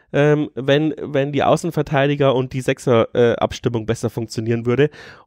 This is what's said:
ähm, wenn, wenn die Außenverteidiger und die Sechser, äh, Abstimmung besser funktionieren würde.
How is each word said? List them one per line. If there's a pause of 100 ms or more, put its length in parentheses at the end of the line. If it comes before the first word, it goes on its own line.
(120)
ähm,
wenn,
wenn
die
Außenverteidiger
und
die
Sechser,
äh,
Abstimmung
besser
funktionieren
würde. (360)